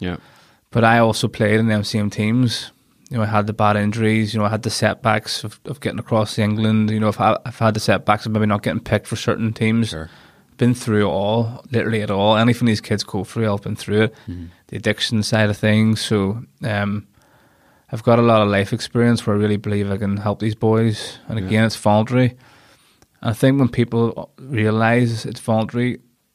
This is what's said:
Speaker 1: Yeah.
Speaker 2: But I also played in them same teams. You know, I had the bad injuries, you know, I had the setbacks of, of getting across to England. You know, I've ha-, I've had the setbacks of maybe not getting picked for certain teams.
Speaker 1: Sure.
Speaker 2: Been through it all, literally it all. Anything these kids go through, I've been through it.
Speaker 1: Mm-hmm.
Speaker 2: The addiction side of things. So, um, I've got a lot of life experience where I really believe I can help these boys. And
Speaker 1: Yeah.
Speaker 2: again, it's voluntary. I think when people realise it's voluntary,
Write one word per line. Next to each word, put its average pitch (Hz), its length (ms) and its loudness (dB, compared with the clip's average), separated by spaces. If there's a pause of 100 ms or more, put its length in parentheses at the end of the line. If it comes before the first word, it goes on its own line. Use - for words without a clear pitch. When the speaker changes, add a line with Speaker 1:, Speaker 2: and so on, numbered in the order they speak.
Speaker 1:
Yeah. 90 160 -6 (540)
Speaker 2:
But 113 140 2
I 117 140 6
also 113 300 2
played 107 320 0
in 113 80 2
them 107 140 0
same 104 280 -2
teams. 113 640 -2 (380)
You 131 60 -6
know, 113 80 0
I - 20 0
had 104 220 0
the 107 40 -4
bad 104 240 2
injuries, 107 580 0
you 110 40 -2
know, 104 80 0
I 104 40 0
had 107 120 -2
the 110 80 -4
setbacks - 720 -2
of, - 220 -12
of - 160 -10
getting - 180 -6
across 110 380 -2
to 110 60 0
England. 110 480 2
You 107 100 0
know, 107 80 2
I've 101 80 -2
ha-, 104 280 2
I've 113 140 -12
had 110 160 2
the 107 60 -2
setbacks 104 460 0
of 110 60 -4
maybe 107 140 2
not 104 160 0
getting 110 180 -2
picked - 280 -2
for 120 80 -4
certain 113 360 -2
teams. 113 360 0
Speaker 1:
Sure. 80 200 -10 (500)
Speaker 2:
Been 123 160 4
through 107 320 0
it 92 40 0
all, 113 640 -2
literally 113 280 0
it 104 100 -6
all. 101 260 4
Anything 117 300 2
these 110 160 2
kids 104 200 -2
go 95 220 -6
through, 110 280 -4
I've 101 100 -4
been 101 140 -8
through 104 260 0
it. 107 120 0 (140)
Speaker 1:
Mm-hmm. 87 160 -12 (240)
Speaker 2:
The - 80 -12
addiction 107 460 -2
side 110 260 2
of 104 80 -2
things. 107 460 2
So, 104 420 0 (180)
um, 104 440 -4 (840)
I've 117 120 -10
got 117 160 4
a - 20 4
lot 117 200 6
of 104 60 2
life 101 240 0
experience 120 540 0
where 107 80 0
I 104 60 0
really 104 160 0
believe 101 340 -4
I 98 60 -2
can 98 220 -2
help 101 200 -2
these 107 160 -2
boys. 110 720 0
And 110 140 -4
Speaker 1:
Yeah. 92 60 -6
Speaker 2:
again, 107 180 2
it's 110 100 0
voluntary. 117 600 2 (880)
I 113 100 -2
think 135 260 2
when 131 120 4
people 117 680 -2
realise 113 840 0
it's 117 160 -10
voluntary, 120 580 -2 (360)